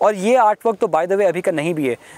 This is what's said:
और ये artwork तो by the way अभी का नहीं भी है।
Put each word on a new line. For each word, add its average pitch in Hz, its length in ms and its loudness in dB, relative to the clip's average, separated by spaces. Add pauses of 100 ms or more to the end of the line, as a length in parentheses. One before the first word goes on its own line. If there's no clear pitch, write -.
और 208 140 2
ये 208 200 0
artwork 214 420 2
तो 226 100 -2
by 156 180 0
the 185 100 -2
way 202 120 2
अभी 170 140 -2
का 190 100 -2
नहीं 160 220 -2
भी 151 140 -2
है। 117 100 -2 (200)